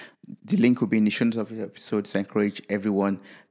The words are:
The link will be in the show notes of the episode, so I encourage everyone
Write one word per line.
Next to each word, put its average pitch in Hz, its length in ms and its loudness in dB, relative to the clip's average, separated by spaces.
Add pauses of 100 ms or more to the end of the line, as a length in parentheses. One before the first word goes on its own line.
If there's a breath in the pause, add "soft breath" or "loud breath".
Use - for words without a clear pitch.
(460 loud breath)
The 196 120 0
link 123 240 6
will 117 60 0
be 113 100 2
in 107 80 4
the 107 60 4
show - 140 0
notes 113 120 0
of 107 120 -6
the 110 140 -10
episode, - 440 -6
so - 120 -2
I - 20 -2
encourage 104 480 -2
everyone 98 500 0 (320 loud breath)